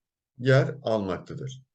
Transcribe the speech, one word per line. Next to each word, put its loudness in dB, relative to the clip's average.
yer 4
almaktadır. -4